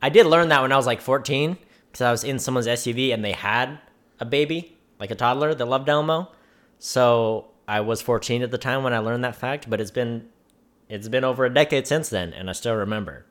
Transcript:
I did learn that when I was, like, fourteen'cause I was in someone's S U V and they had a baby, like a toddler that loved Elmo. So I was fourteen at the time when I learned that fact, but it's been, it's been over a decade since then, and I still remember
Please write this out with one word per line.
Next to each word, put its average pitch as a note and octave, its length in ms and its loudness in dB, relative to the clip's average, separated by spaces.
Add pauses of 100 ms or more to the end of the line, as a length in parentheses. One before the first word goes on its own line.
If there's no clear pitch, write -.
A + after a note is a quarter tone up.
I C#3 80 2
did G3+ 160 8
learn E3 240 4
that C#3+ 120 4
when C3 120 0
I C#3 40 4
was, B2+ 80 2
like, A#2+ 160 0
fourteen'cause C#3 1000 -4
I A#2+ 100 4
was A#2 140 -2
in C3+ 120 -4
someone's B2+ 300 -2
S A#2+ 180 -2
U A#2+ 80 -2
V C3 200 0
and A2 100 -2
they G#2 80 -2
had A#2+ 480 -2 (400)
a A#2+ 60 -8
baby, D3+ 520 -2 (220)
like G2+ 120 -8
a A2 40 -4
toddler C3+ 400 0
that B2 100 -4
loved C3 220 0
Elmo. D#3 440 0 (480)
So A#2 680 2 (200)
I G#2+ 120 -2
was G#2+ 220 -2
fourteen A#2+ 400 -2
at A#2+ 100 -4
the B2 60 -2
time C3+ 260 -2
when B2 100 0
I A2+ 60 0
learned A#2 240 -2
that A#2+ 140 -6
fact, C3+ 320 -6
but A2 100 0
it's G#2 120 -6
been, A#2 360 -4 (640)
it's G#2+ 180 -10
been B2+ 160 0
over C3 220 2
a B2 80 0
decade C#3+ 340 2
since D#3 220 -2
then, F2+ 240 -4
and F#2 160 -10
I F2+ 40 -8
still A#2 220 -2
remember G2+ 540 -4